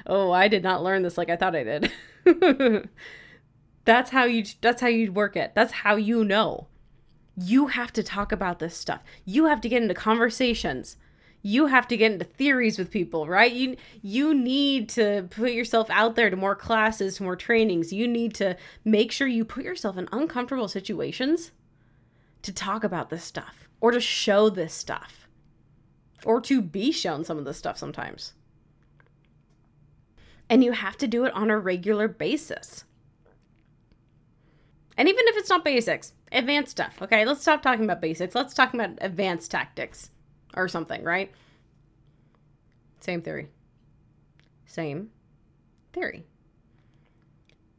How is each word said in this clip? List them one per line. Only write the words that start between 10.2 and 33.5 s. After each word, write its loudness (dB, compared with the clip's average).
You 4
have 4
to 0
get 4
into -6
theories 0
with -6
people, -4
right? 4
You, -4
you 0
need 0
to 0
put -2
yourself 0
out 2
there 4
to -2
more 0
classes, -2
to -8
more -4
trainings. 0
You -2
need -2
to -2
make 4
sure -2
you 0
put -8
yourself -6
in -6
uncomfortable -4
situations -4
to -10
talk -4
about -4
this -10
stuff -14
or 6
to 0
show 2
this -4
stuff -12
or 2
to 0
be -2
shown -4
some -8
of -10
this -10
stuff -8
sometimes. -12
And 6
you 4
have -6
to -2
do 0
it -2
on -2
a 2
regular 0
basis. -6